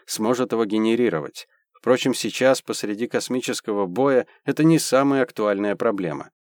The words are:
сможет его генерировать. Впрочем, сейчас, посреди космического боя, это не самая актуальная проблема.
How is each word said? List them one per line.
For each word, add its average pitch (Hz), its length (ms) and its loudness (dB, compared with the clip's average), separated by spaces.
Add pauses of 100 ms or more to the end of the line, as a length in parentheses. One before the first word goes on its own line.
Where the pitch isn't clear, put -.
сможет 120 460 -2
его 117 140 0
генерировать. 110 800 0 (240)
Впрочем, 127 420 0
сейчас, 127 480 0
посреди 107 460 -6
космического 117 800 -4
боя, 123 400 2 (180)
это 143 180 0
не 160 140 6
самая 139 460 2
актуальная 104 520 -2
проблема. 90 540 -4 (180)